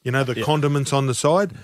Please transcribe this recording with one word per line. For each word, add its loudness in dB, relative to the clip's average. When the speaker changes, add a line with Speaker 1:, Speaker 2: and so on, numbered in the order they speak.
Speaker 1:
you -4
know, 0
the -2
Speaker 2:
Yep. -4
Speaker 1:
condiments 0
on 0
the 0
side. 2